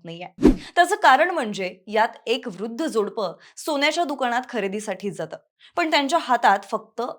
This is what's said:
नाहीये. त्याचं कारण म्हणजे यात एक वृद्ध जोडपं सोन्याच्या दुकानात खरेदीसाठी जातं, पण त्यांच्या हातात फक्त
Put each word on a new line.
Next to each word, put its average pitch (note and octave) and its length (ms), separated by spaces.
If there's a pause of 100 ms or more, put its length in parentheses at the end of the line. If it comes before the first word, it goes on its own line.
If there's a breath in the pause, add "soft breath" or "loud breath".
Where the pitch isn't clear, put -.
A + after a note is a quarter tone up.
नाहीये. E3+ 240 (480 loud breath)
त्याचं F4 200
कारण D4+ 340
म्हणजे G#3 480 (100)
यात G#3+ 200 (200)
एक B3 200
वृद्ध A3 380
जोडपं G3+ 480 (240 loud breath)
सोन्याच्या D4+ 460
दुकानात B3+ 460
खरेदीसाठी G3+ 640
जातं, D#3+ 260 (400 soft breath)
पण E4+ 140
त्यांच्या D4 300
हातात A#3+ 380 (120)
फक्त - 300 (180)